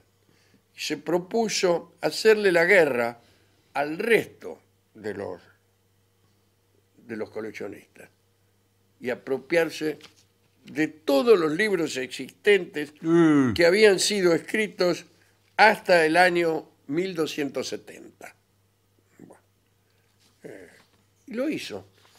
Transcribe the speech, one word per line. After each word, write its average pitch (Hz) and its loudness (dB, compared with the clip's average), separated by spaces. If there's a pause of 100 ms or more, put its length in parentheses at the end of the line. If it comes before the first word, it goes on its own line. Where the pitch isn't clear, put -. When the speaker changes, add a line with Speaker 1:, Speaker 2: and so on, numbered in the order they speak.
(760)
Speaker 1:
Y - -18
se 151 -8
propuso 180 -4
hacerle 208 2
la 170 4
guerra 135 2 (540)
al 147 -6
resto 180 -2 (340)
de 101 -10
los, 92 -12 (1700)
de 117 -12
los 107 -10
coleccionistas 101 -14 (920)
y 120 -8
apropiarse 151 -4 (640)
de 151 -4
todos 240 2
los 156 -2
libros 170 -2
existentes 147 -2
Speaker 2:
Mm. 156 4
Speaker 1:
que 170 2
habían 202 4
sido 180 0
escritos 180 -4 (520)
hasta 190 4
el 160 2
año 175 2 (200)
mil 180 -6
doscientos 139 -6
setenta. - -16 (840)
Bueno, - -20 (1000)
eh, 98 -20 (600)
y 233 -14
lo 262 -4
hizo, 104 -10 (320)